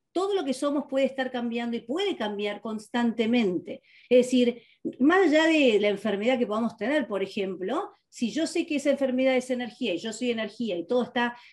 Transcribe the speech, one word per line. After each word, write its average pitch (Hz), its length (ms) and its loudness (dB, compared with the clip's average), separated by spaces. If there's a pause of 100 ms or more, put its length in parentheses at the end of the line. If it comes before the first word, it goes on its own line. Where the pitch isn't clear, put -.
(120)
todo 392 240 -2
lo 359 100 -2
que 269 80 -2
somos 285 340 -2
puede 269 200 2
estar 262 240 -4
cambiando 240 440 -4
y 226 40 -6
puede 359 360 -2
cambiar 208 460 -4
constantemente. 226 1200 -2 (260)
Es 247 200 6
decir, 247 340 2 (380)
más 339 240 6
allá 311 220 6
de 285 340 6
la 202 80 2
enfermedad 208 500 0
que 240 80 0
podamos 233 320 -4
tener, 254 300 -2
por 196 160 -4
ejemplo, 196 680 -6 (160)
si - 220 -4
yo 311 160 -2
sé 339 220 -4
que 302 80 -4
esa 285 160 0
enfermedad 262 440 2
es 247 140 -2
energía 240 460 -4
y - 20 -6
yo 220 160 -8
soy 247 160 -4
energía 220 480 -6
y 170 80 -6
todo 247 160 0
está, 240 340 -2 (180)